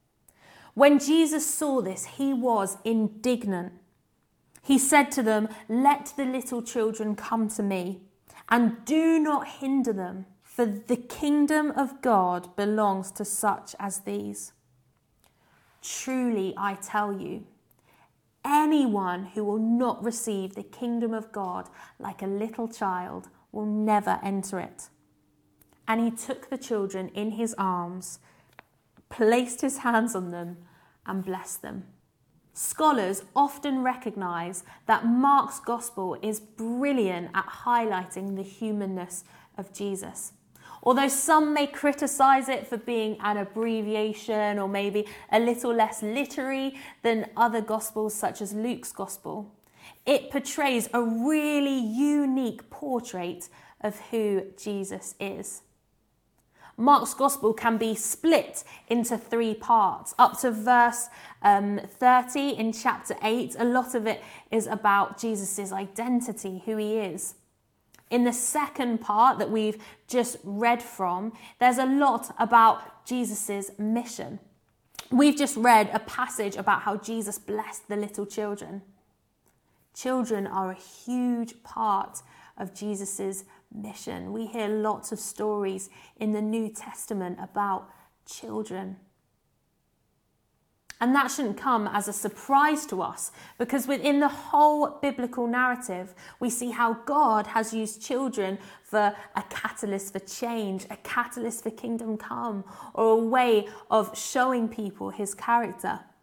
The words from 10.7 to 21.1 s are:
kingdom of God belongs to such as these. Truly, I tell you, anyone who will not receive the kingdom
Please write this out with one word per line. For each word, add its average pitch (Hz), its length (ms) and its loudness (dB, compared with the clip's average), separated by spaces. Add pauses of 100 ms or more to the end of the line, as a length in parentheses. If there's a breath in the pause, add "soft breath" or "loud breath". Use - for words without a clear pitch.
kingdom 294 760 2
of 269 280 -2
God 180 560 2
belongs 202 540 0
to 208 160 -8
such - 520 -2
as 196 200 -6
these. 202 540 -8 (1300 soft breath)
Truly, 240 760 -2
I 196 200 -4
tell 208 360 -2
you, - 320 -8 (1000 soft breath)
anyone 262 800 2
who 208 220 -6
will 208 120 0
not 233 460 0
receive 202 540 -4
the 202 80 -12
kingdom 233 500 -4